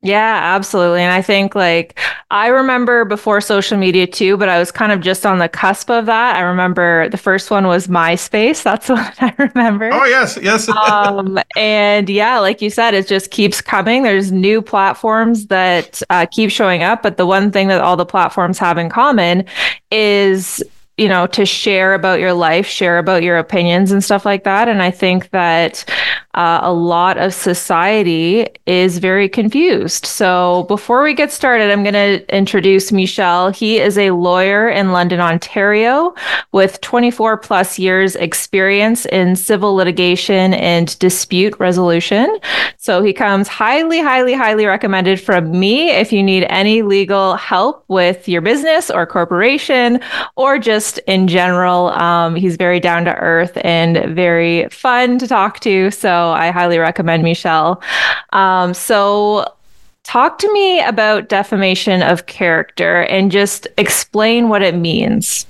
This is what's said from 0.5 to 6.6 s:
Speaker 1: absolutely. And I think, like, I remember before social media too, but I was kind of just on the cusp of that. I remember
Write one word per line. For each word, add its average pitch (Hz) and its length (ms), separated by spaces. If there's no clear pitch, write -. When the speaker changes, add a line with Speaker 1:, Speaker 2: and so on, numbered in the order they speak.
Speaker 1:
absolutely. 175 460
And 180 120
I 185 80
think, 196 340
like, 170 420
I 208 180
remember 247 580
before 208 340
social 202 380
media 185 280
too, 185 300
but 196 140
I 175 100
was 175 100
kind 208 220
of 196 80
just 180 260
on 185 140
the 170 80
cusp - 420
of 233 180
that. 233 280
I 180 60
remember 180 640